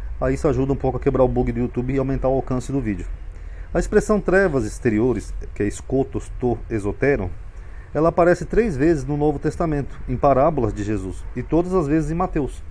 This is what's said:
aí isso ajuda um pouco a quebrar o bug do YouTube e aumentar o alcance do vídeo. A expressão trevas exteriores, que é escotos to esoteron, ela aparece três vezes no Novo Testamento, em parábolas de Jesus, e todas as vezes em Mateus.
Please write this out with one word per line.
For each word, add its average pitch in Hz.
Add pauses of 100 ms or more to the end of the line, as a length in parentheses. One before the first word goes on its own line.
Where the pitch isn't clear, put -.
(200)
aí 135
isso 156
ajuda 135
um 131
pouco 127
a -
quebrar 131
o 123
bug 123
do 117
YouTube 123
e 135
aumentar 131
o 135
alcance 127
do 139
vídeo. 101 (680)
A 165
expressão 208
trevas 175
exteriores, 107 (220)
que -
é 104
escotos - (100)
to 120 (100)
esoteron, 104 (640)
ela 160
aparece 170
três 208
vezes 147
no 147
Novo 147
Testamento, 151 (100)
em 123
parábolas 135
de 101
Jesus, 101 (100)
e 123
todas 175
as 180
vezes 151
em 160
Mateus. 165